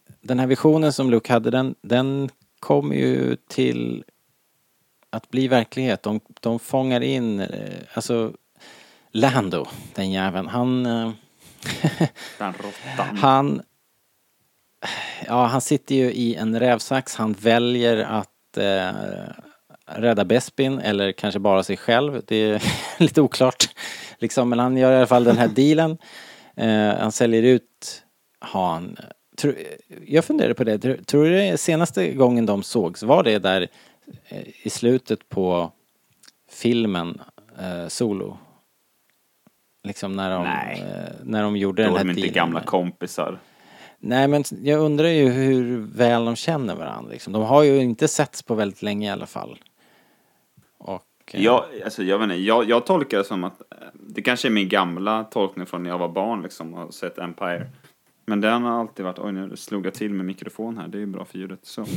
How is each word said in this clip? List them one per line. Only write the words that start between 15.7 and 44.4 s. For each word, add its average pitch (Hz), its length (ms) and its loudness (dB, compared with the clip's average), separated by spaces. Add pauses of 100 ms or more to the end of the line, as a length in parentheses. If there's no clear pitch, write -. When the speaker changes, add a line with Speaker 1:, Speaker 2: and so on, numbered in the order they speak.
Speaker 1:
ju 127 160 2
i 117 240 -2
en 110 240 -2
rävsax. 123 560 0
Han 110 180 -2
väljer 117 640 4
att, - 600 -6
eh, 95 340 0 (920)
rädda 110 400 0
Bespin, 131 540 0
eller 101 320 0
kanske 104 280 -4
bara 95 240 4
sig 98 140 -4
själv. 127 500 0
Det 113 80 -2
är 107 280 0 (180)
<laughs> - 220 -12
lite - 180 4
oklart, - 480 2 (480)
liksom, 123 320 0
men 120 100 0
han 127 180 2
gör 131 160 6
i - 20 6
alla 127 120 6
fall 123 160 6
den 117 140 6
här 120 100 4
Speaker 2:
<laughs> 110 80 -2
Speaker 1:
dealen. 156 420 4 (580)
Eh, 107 460 2
han 110 100 0
säljer 113 320 4
ut - 600 2 (360)
Han... 90 560 -4 (460)
Tro-, 143 140 0 (500)
jag 156 200 4
funderade 302 280 0
på - 100 -2
det. 110 140 0
Tro-, 127 280 -2
tror 147 200 4
du 160 60 4
det 185 260 2
senaste 170 540 0
gången 123 340 4
de 101 180 0
sågs, 90 400 -2
var 147 200 4
det 107 160 2
där, 92 280 0 (600)
eh, 98 160 -14 (200)
i 107 60 -6
slutet 120 600 0
på 90 420 -2 (800)
filmen, 104 720 -2 (380)
eh, 87 280 -10
Solo? 98 500 -4 (1500)
Liksom 101 320 -10
när 95 160 -4
de, 90 120 -2
Speaker 2:
Nej. 65 380 -6
Speaker 1:
eh, 50 320 -12 (100)
när 107 200 -2
de 104 140 0
gjorde 98 260 0
Speaker 2:
Då 107 40 4
Speaker 1:
den 90 80 2
Speaker 2:
är - 20 2
Speaker 1:
här 95 80 2
Speaker 2:
de 90 40 0
inte 87 120 -2
Speaker 1:
dealen. 92 140 -2
Speaker 2:
gamla 85 280 0
kompisar. 90 760 -4 (600)
Speaker 1:
Nej, 131 280 2
men 147 160 2 (200)